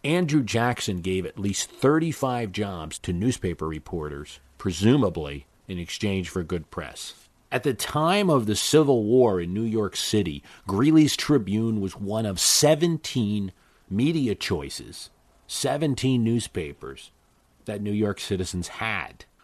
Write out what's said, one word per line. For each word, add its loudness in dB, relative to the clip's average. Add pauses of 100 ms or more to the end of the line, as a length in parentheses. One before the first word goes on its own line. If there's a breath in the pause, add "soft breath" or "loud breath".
Andrew 2
Jackson 0
gave -2
at -10
least -4
thirty-five 0
jobs -6
to -6
newspaper -2
reporters, -10 (180)
presumably 0 (220)
in -8
exchange -4
for -4
good -6
press. -12 (360)
At -4
the 2
time 0
of 4
the 0
Civil 4
War 6
in -4
New -2
York -2
City, -2 (240 loud breath)
Greeley's 6
Tribune 0
was -4
one -4
of -4
seventeen 2 (380 soft breath)
media 2
choices, -6 (360)
seventeen 0
newspapers -4 (560)
that -8
New -4
York 0
citizens -4
had, -8 (200)